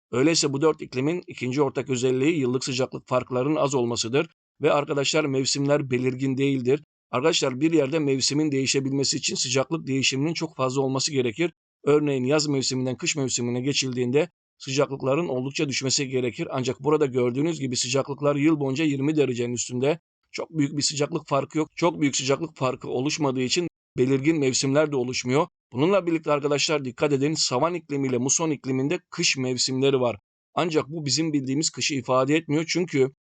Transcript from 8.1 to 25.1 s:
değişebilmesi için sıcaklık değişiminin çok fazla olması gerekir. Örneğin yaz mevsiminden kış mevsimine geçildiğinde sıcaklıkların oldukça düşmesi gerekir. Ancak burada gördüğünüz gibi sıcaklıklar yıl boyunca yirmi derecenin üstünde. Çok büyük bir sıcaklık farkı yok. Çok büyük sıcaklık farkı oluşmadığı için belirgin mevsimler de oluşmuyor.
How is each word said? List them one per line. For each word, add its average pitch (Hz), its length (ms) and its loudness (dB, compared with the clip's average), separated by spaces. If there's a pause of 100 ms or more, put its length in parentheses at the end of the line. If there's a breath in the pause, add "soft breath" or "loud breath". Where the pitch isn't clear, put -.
değişebilmesi 135 640 0
için - 180 -4
sıcaklık 135 520 -2
değişiminin 135 460 0
çok 160 220 -6
fazla 131 260 0
olması 135 300 0
gerekir. 135 400 -2 (320)
Örneğin 143 400 2
yaz 151 240 2
mevsiminden 131 500 -2
kış 165 180 -4
mevsimine 123 460 -2
geçildiğinde 131 680 0 (280)
sıcaklıkların 135 720 0
oldukça 139 420 -2
düşmesi 127 380 -2
gerekir. 127 440 -2
Ancak 127 280 -4
burada 151 260 2
gördüğünüz 127 540 0
gibi 127 180 -4
sıcaklıklar 135 580 0
yıl 151 240 2
boyunca 135 240 -2
yirmi 143 320 0
derecenin 123 380 0
üstünde. 123 460 -2 (320)
Çok - 180 -10
büyük 151 280 -2
bir 139 40 -2
sıcaklık 151 460 -4
farkı 139 300 -2
yok. 151 180 -2
Çok 165 260 0
büyük 139 140 0
sıcaklık 139 400 -2
farkı 127 340 -4
oluşmadığı 131 520 -2
için 165 260 0 (300)
belirgin 135 420 4
mevsimler 139 520 2
de 143 40 -2
oluşmuyor. 127 520 0 (240)